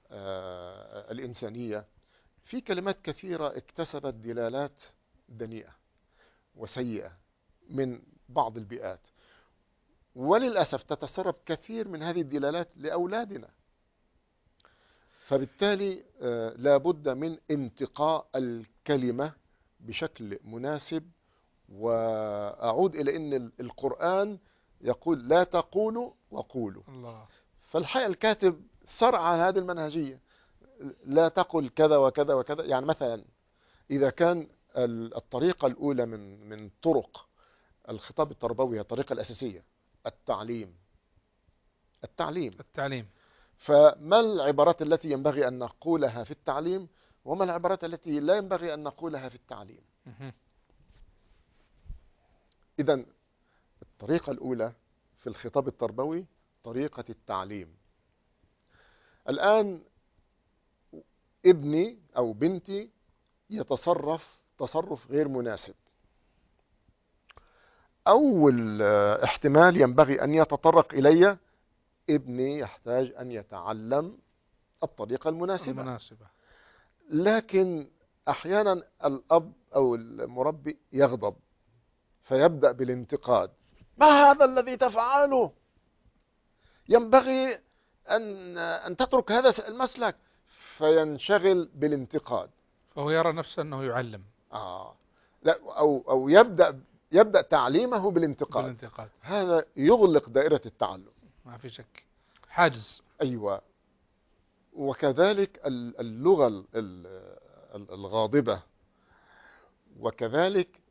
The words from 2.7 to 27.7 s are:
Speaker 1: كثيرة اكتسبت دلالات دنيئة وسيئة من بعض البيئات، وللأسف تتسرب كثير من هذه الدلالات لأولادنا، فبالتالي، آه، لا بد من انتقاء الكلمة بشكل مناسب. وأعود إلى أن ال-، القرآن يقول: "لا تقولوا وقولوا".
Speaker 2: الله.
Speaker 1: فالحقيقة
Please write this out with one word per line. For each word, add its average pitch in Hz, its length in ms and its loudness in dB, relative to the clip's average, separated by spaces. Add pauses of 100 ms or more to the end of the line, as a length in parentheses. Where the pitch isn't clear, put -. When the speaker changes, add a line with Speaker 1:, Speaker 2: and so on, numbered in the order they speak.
Speaker 1:
كثيرة 160 540 -8
اكتسبت 139 580 -10
دلالات 117 680 -8 (460)
دنيئة 113 480 -16 (800)
وسيئة 113 560 -10 (580)
من 131 320 -6 (260)
بعض 123 280 -4
البيئات، 104 440 -12 (1120)
وللأسف 180 680 -2
تتسرب 180 520 -8 (120)
كثير 220 420 -10
من 160 140 -12
هذه 170 180 -6
الدلالات 147 560 -4
لأولادنا، 175 720 -8 (1800)
فبالتالي، 190 800 -2 (160)
آه، 117 360 -6
لا 139 200 4
بد 147 320 -2
من 151 300 -6 (120)
انتقاء 147 840 -4
الكلمة 127 1000 -4 (480)
بشكل 110 640 -12
مناسب. 147 680 -10 (600)
وأعود 113 1200 -2
إلى 147 220 -2
أن 151 160 -8
ال-، 123 280 -6
القرآن 185 800 -4 (420)
يقول: 123 480 -4
"لا 175 160 4
تقولوا 220 680 -4 (180)
وقولوا". 104 580 -10
Speaker 2:
الله. 117 380 -18 (360)
Speaker 1:
فالحقيقة 196 440 -4